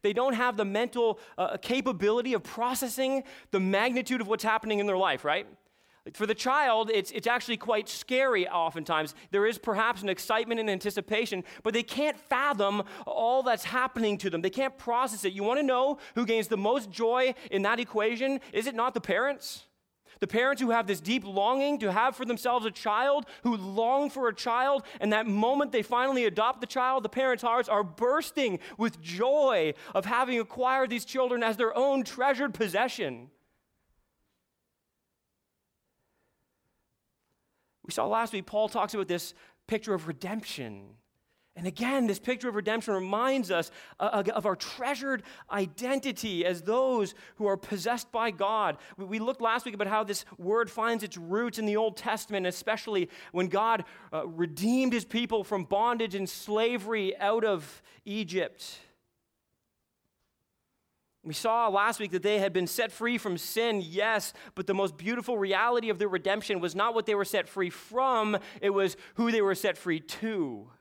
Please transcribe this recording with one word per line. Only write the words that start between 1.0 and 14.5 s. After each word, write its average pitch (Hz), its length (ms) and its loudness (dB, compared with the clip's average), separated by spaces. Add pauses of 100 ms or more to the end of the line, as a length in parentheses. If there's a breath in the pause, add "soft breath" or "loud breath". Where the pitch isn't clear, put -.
uh, 185 200 -2
capability 240 760 0
of 196 100 0
processing 262 800 -2 (260 loud breath)
the 196 100 2
magnitude 233 640 2
of 196 60 -4
what's 214 160 -2
happening 220 360 2
in 202 60 2
their 196 120 2
life, 180 280 2
right? 156 220 0 (680 soft breath)
For 208 120 -2
the 214 80 0
child, 233 560 2
it's, 202 220 0
it's 220 160 -4
actually 240 300 0
quite 214 300 0
scary 254 600 0
oftentimes. 165 640 0 (160 loud breath)
There 202 160 4
is 233 140 0
perhaps 220 420 0
an 202 80 -2
excitement 226 500 -2
and 220 80 0
anticipation, 208 760 -2 (180 loud breath)
but 220 140 -2
they 233 80 0
can't 294 340 -2
fathom 208 680 0 (220 loud breath)
all 247 380 2
that's 240 220 0
happening 226 540 0
to 196 120 -2
them. 165 100 -2
They 190 80 0
can't 269 300 -2